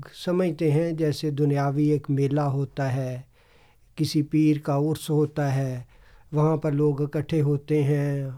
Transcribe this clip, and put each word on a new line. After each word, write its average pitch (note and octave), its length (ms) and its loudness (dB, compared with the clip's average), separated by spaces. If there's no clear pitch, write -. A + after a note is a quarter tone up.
سمجھتے F3 580 0
ہیں E3 200 2
جیسے D#3 400 -2
دنیاوی C#3+ 540 2
ایک D3 240 0
میلہ C#3 320 2
ہوتا C#3 520 -2
ہے، B2+ 280 -4
کسی D3+ 280 0
پیر D3+ 360 2
کا D3 160 -2
عرس D3+ 340 -2
ہوتا D3 460 0
ہے، B2+ 280 -4
وہاں D3+ 260 2
پر D3+ 140 -2
لوگ C#3+ 300 2
اکٹھے D3 400 -2
ہوتے D3 420 0
ہیں C#3+ 540 0